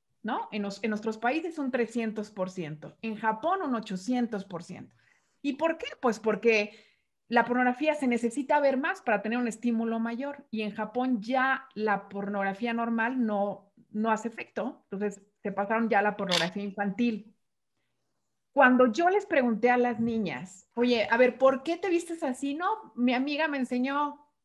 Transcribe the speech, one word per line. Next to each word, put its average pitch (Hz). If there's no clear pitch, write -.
¿no? 349
En 208
nos-, 196
en 233
nuestros 214
países 320
un 269
trescientos 226
por 185
ciento, 151
en 226
Japón 226
un 269
ochocientos 220
por 175
ciento. -
¿Y 285
por 330
qué? -
Pues 233
porque 214
la 233
pornografía 254
se 285
necesita 240
ver 269
más 330
para 214
tener 226
un 247
estímulo 226
mayor, 240
y 220
en 208
Japón 220
ya 262
la 202
pornografía 202
normal 233
no, 202
no 220
hace 220
efecto, -
entonces 202
se 196
pasaron 214
ya 208
a 202
la 208
pornografía 180
infantil. 202
Cuando 254
yo 330
les 392
pregunté 247
a 247
las 240
niñas, 214
"Oye, 240
a 233
ver, 247
¿por 269
qué 339
te 381
vistes 339
así?". 277
"No, 392
mi 247
amiga 285
me 285
enseñó", 277